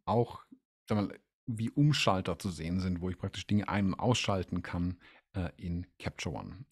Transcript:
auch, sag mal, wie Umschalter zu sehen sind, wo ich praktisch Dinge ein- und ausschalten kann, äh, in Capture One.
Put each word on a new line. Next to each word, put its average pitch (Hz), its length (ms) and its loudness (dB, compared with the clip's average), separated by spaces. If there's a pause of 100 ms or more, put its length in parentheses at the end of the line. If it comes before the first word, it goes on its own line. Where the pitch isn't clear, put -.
auch, 117 400 0 (420)
sag 110 80 2
mal, - 240 -2 (240)
wie 113 240 -4
Umschalter 107 720 4
zu 101 100 -4
sehen 82 320 -2
sind, 87 220 0
wo 90 80 -2
ich 87 80 -8
praktisch - 280 -6
Dinge 104 220 2
ein- 98 200 2
und - 120 -2
ausschalten 98 600 2
kann, 90 360 -2 (360)
äh, 90 240 -2
in 87 280 -4 (120)
Capture - 360 -6
One. - 380 -10